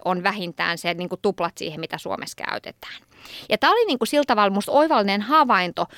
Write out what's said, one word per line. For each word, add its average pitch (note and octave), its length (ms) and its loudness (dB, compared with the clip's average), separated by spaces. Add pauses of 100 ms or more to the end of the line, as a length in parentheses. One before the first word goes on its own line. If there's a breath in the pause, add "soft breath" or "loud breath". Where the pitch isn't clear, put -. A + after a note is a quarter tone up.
on F3+ 180 0
vähintään F3+ 560 -2
se, F3 160 -2
niin F3 140 -6
kuin, F3+ 140 -8
tuplat F#3 360 -2
siihen, D#3+ 220 -8
mitä D#3+ 180 -8
Suomessa - 460 -8
käytetään. - 500 -10 (540 loud breath)
Ja G#3+ 100 0
tää D4 120 4
oli, A4+ 160 4
niin C#4 120 0
kuin, A3 100 -2
sillä - 180 2
tavalla G#3 280 4
musta G3+ 180 -2
oivallinen A3+ 500 4
havainto, G#3 640 2 (100 loud breath)